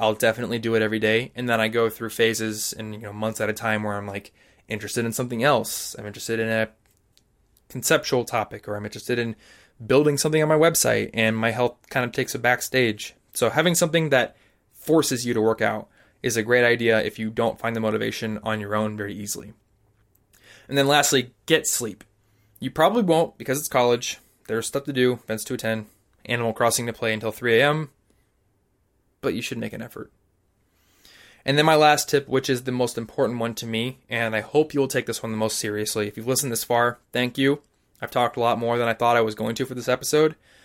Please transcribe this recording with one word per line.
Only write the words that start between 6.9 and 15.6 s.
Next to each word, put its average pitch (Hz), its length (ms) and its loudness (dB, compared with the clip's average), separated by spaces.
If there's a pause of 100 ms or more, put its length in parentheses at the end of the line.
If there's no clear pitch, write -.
conceptual 135 560 0
topic, 107 420 -6
or 104 80 -8
I'm 104 100 -8
interested 113 340 -6
in 117 180 -4 (480)
building 143 340 4
something 156 240 2
on 151 60 4
my 156 180 4
website, 113 460 2
and 110 240 2
my 113 140 0
health 120 260 0 (140)
kind 127 140 0
of 123 80 -6
takes - 220 -4
a 127 40 -6
backstage. 123 760 0 (200)
So 113 160 2
having 165 240 2
something 160 360 0
that 127 260 2 (360)
forces 139 540 0
you 120 80 0
to 110 60 2
work 110 200 2